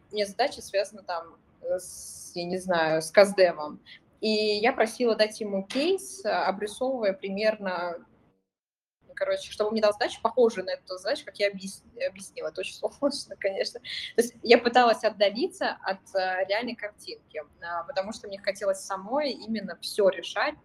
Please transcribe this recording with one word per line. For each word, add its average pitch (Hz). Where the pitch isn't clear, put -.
у 208
меня 208
задача 240
связана 202
там, 165
э, 180
с, -
я 175
не 180
знаю, 165
с -
каздевом. 180
И 220
я 214
просила 233
дать 214
ему 196
кейс, 339
а, 180
обрисовывая 214
примерно, 196
короче, 190
чтобы 214
он 226
мне 214
дал 208
задачу, 294
похожую 226
на 185
эту 185
задачу, 214
как -
я 202
объяс-, 190
объяснила. 185
Это 180
очень -
<laughs> -
сложно, 277
конечно. 196
То -
есть 233
я 233
пыталась 240
отдалиться 214
от, 190
э, 185
реальной 233
картинки, -
а, 170
потому 190
что -
мне 196
хотелось 196
самой 226
именно 196
все -
решать 185